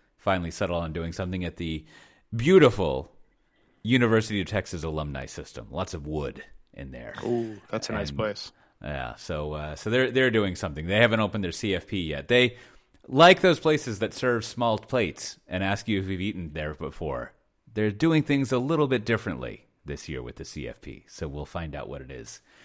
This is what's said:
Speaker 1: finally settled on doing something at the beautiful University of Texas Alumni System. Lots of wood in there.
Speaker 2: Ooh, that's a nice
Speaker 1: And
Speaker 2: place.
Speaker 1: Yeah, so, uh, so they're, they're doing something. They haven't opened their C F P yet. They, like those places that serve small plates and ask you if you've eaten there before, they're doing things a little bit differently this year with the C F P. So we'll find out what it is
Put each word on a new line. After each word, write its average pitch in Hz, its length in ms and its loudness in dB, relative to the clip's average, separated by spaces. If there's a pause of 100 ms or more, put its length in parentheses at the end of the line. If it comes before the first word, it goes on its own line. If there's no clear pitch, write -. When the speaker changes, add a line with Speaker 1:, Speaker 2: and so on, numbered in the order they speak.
(180)
Speaker 1:
finally 90 340 0
settled 87 320 -2
on 80 80 -6
doing 82 220 -6
something 90 320 -4
at 85 100 -6
the 82 300 -6 (500)
beautiful 113 800 6 (680)
University 110 600 4
of 85 60 -4
Texas 90 360 -4
Alumni 76 420 -4
System. - 460 -14
Lots 73 220 -6
of 73 120 -8
wood 73 380 -6 (300)
in - 180 -14
there. 120 220 -14 (100)
Speaker 2:
Ooh, 117 320 -2 (140)
that's 113 200 -6
a 113 40 -6
nice 101 160 -4
Speaker 1:
And 71 80 -8
Speaker 2:
place. 107 340 -4 (320)
Speaker 1:
Yeah, 65 320 -8
so, 76 380 -6
uh, 76 220 -8
so - 140 -6
they're, 127 220 4
they're 127 200 4
doing 101 240 2
something. 78 320 -6
They 98 100 2
haven't 113 220 6
opened 104 240 -2
their 87 80 -2
C 98 240 -2
F 85 120 -4
P 98 140 -4
yet. 73 260 -6
They, 123 300 4 (500)
like 175 340 8
those 175 180 6
places 147 400 0
that 110 140 -2
serve 120 320 0
small 117 320 0
plates - 600 -2 (100)
and 92 160 -2
ask 98 240 -2
you 104 120 2
if 95 80 -4
you've 95 140 -4
eaten 90 320 -6
there 76 200 -6
before, 71 600 -6 (400)
they're 107 180 0
doing 156 320 4
things 139 280 0
a 127 80 2
little 147 280 2
bit 127 180 0
differently 69 600 -4 (200)
this 71 220 -10
year 67 140 -8
with 60 160 -12
the 76 80 -12
C 65 220 -10
F 58 140 -14
P. - 260 -16
So - 200 -10
we'll 73 180 -8
find 80 300 -8
out 65 140 -10
what 67 120 -10
it 65 100 -16
is 117 300 -14 (240)